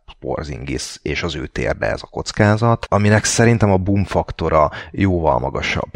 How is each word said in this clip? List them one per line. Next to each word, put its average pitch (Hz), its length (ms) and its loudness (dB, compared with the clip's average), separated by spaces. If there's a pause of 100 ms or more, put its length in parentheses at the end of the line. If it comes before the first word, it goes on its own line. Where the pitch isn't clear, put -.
(200)
Porzingis - 800 -8
és - 200 -4
az 87 120 -4
ő - 120 -8
térde - 440 -4
ez - 120 -6
a - 40 -18
kockázat, 110 800 0
aminek 104 360 4
szerintem 117 460 4
a 95 60 4
boom 98 280 2
faktora 78 640 0 (200)
jóval 85 480 2
magasabb, - 580 -4